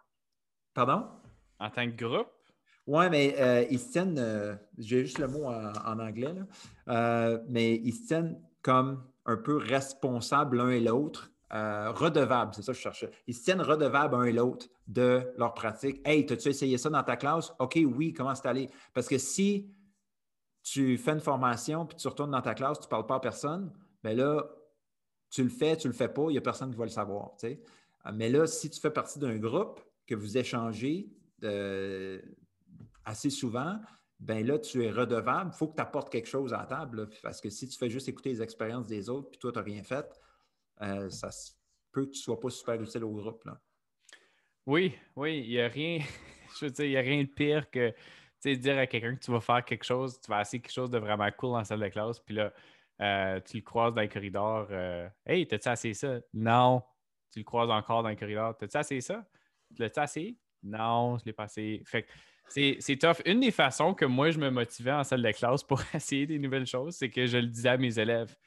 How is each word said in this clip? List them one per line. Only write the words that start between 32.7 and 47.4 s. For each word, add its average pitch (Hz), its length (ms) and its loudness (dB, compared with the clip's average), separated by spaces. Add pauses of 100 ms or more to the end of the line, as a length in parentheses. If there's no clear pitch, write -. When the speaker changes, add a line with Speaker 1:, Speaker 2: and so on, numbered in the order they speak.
Speaker 1:
assez 110 260 -4
souvent, 139 500 -4 (400)
ben 110 260 -2
là, 151 120 2
tu 127 260 -2
es 107 60 0
redevable. 120 600 0
Faut 156 160 -4
que - 80 -18
tu 143 60 0
apportes - 280 -6
quelque 117 180 -4
chose 135 240 -4
à 104 60 -2
la - 80 -10
table, 127 340 -8
là, 107 60 -6 (160)
parce 110 180 -10
que 110 80 -8
si 113 180 -10
tu - 120 -12
fais 127 100 -2
juste 127 200 -6
écouter - 200 -8
les 113 140 -4
expériences 113 440 -6
des 104 220 -6
autres 139 220 -8
puis - 80 -20
toi, 123 120 -6
t'as 117 120 -4
rien 104 200 -10
fait, 135 240 -6 (760)
euh, 98 260 -4
ça - 220 -10
se - 220 -16 (380)
peut 139 140 -2
que 135 60 -6
tu - 100 -12
sois 113 180 -4
pas 127 120 -4
super 117 300 -4
utile 113 240 -6
au 110 80 -4
groupe, 107 320 -10
là. 156 140 -14 (1080)
Speaker 2:
Oui, 156 280 2 (220)
oui, 151 220 -4
il 117 140 -8
y 120 80 2
a 117 80 4
rien, 156 320 -4
<laughs> - 600 -14
je 151 60 -4
veux 139 40 -4
dire, 147 140 -4
il 143 60 2
y 135 80 2
a - 20 6
rien 139 220 4
de 139 60 0
pire 147 420 0